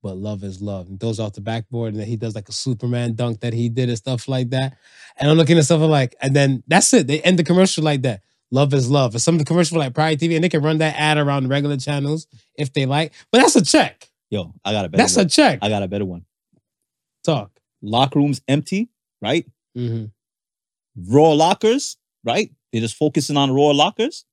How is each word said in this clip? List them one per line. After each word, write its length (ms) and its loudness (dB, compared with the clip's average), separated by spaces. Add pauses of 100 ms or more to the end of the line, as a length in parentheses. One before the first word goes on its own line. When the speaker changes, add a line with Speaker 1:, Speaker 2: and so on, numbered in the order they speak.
Speaker 1:
but 120 -10
love 280 -10
is 180 -12
love." 280 -10
And 100 -14
throws 200 -6
off 140 -6
the 80 -16
backboard 520 -8
and 60 -8
then 80 -8
he 100 -6
does, 180 -8
like, 140 -14
a 40 -12
Superman 640 -4
dunk 260 -4
that 120 -4
he 140 -2
did 220 -2
and 80 -4
stuff 300 -6
like 240 -4
that. 260 -4 (400)
And 120 0
I'm 80 6
looking 200 6
at 80 6
stuff 160 2
like, 400 2
and 140 0
then 320 2
that's 260 4
it. 140 4
They 160 -2
end 160 4
the 40 2
commercial 400 2
like 200 0
that. 180 -2 (300)
"Love 240 2
is 160 0
love." 240 2
Or 40 -4
some 160 2
of 40 2
the 60 0
commercial 300 0
for, 40 0
like, 160 -4
Pride 240 0
T 80 -2
V, 80 0
and 80 0
they 60 2
can 120 0
run 160 0
that 200 0
ad 200 2
around 320 0
regular 280 -2
channels 500 -4 (280)
if 180 -6
they 120 0
like. 260 -2 (200)
But 100 4
that's 140 4
a 100 4
check. 420 0 (220)
Speaker 2:
Yo, 240 -6 (120)
I 80 -2
got 100 -2
a 60 -6
better 140 2
Speaker 1:
That's 120 0
Speaker 2:
one. 100 2
Speaker 1:
a 40 -2
check. 320 2
Speaker 2:
I 80 -2
got 140 -2
a 40 -6
better 160 -4
one. 220 -10 (1000)
Speaker 1:
Talk. 380 -4 (200)
Speaker 2:
Locker 380 0
rooms 260 0
empty, 440 -2 (320)
right? 240 -2 (320)
Speaker 1:
Mm-hmm. 300 -6 (1080)
Speaker 2:
Raw 180 6
lockers, 640 2 (300)
right? 260 -2 (220)
They're 80 -2
just 140 -4
focusing 420 -2
on 160 2
raw 180 4
lockers. 600 0